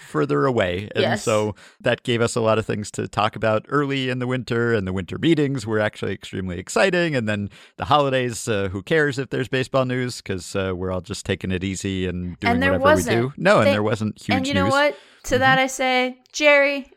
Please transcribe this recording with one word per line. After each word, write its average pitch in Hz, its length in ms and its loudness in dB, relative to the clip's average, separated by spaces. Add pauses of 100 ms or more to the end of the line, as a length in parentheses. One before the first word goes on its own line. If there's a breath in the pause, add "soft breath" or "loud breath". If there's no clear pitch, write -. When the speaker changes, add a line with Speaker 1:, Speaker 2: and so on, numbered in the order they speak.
Speaker 1:
further 143 380 0
away. 104 480 0
And 113 80 0
Speaker 2:
Yes. 180 220 0
Speaker 1:
so 107 320 2 (260 loud breath)
that 120 220 0
gave 117 180 0
us 117 140 0
a 117 60 0
lot 110 180 2
of 107 80 -2
things 107 240 -6
to 107 160 -6
talk 104 280 0
about 110 340 0
early 139 400 -2
in 127 100 -4
the 123 80 -4
winter, 120 480 -2
and 98 100 0
the 92 80 -4
winter 95 240 -6
meetings 139 480 2
were 110 140 -2
actually 104 340 -2
extremely 92 460 -8
exciting. 175 560 0
And 117 120 -2
then 101 220 -2 (280 loud breath)
the - 80 -6
holidays, 131 640 2
uh, 98 220 0
who 98 140 -6
cares 147 340 2
if 135 140 -4
there's 131 160 -2
baseball 131 380 0
news? 127 360 -4
'Cause, 95 340 -8
uh, 95 200 -2
we're 92 160 -4
all 92 100 -4
just - 240 -10
taking 92 260 -4
it 92 120 -2
easy 95 420 -4
and 90 340 -6
doing 240 140 0
Speaker 2:
And 247 100 0
there 277 100 2
Speaker 1:
whatever 269 100 0
Speaker 2:
wasn't. 277 320 4
Speaker 1:
we 117 140 2
do. 143 80 -12
No, 185 220 4
and 107 80 4
Speaker 2:
They - 40 4
Speaker 1:
there 104 120 0
wasn't 107 380 -2
huge 240 160 -2
Speaker 2:
And 262 100 -2
you 285 60 -2
know 285 120 2
Speaker 1:
news. 185 80 2
Speaker 2:
what? 285 240 2 (280 loud breath)
To 240 100 0
Speaker 1:
Mm-hmm. 254 40 4
Speaker 2:
that 262 200 4
I 262 80 2
say, 254 500 0 (160)
Jerry, 285 640 4